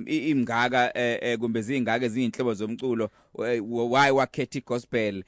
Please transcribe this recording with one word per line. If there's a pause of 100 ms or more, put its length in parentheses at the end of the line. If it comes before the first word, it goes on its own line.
i-,
imngaka,
eh,
eh,
kumbe
zingaka
eziyinhlobo
zomculo, (380)
eh,
why
wakhetha
i-gospel?